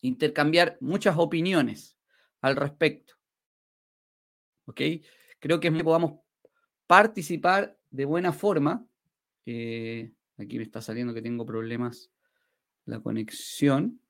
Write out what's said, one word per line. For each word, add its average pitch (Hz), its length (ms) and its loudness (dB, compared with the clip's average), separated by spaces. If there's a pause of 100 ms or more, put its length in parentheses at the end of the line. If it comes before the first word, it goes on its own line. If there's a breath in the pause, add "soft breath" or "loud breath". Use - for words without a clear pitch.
intercambiar 151 800 2
muchas 196 360 2
opiniones 165 760 0 (460)
al 135 160 2
respecto. 147 560 -2 (1500)
¿OK? 147 160 -10 (580 soft breath)
Creo 156 220 0
que 170 80 0
es 156 40 2
que 160 100 -2
podamos 160 360 2 (680)
participar 190 920 4 (100)
de 135 140 -6
buena 165 300 0
forma. 160 520 0 (600)
Eh, 113 680 -8 (260)
aquí 110 200 -10
me 113 60 -6
está 113 180 -12
saliendo 117 320 -6
que 113 80 -8
tengo 117 240 -6
problemas 113 680 -6 (720)
la 113 160 -10
conexión. 135 1120 -2